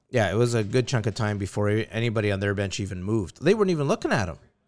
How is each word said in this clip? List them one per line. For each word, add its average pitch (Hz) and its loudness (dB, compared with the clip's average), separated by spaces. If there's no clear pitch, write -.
Yeah, 107 2
it - -2
was 120 2
a 110 2
good 120 0
chunk 110 0
of 104 -2
time 104 0
before 104 -2
a-, 107 2
anybody 110 0
on 98 0
their 101 0
bench 98 -4
even 98 -6
moved. 101 -2
They 170 6
weren't 208 2
even 147 0
looking 233 0
at 107 0
him. - -12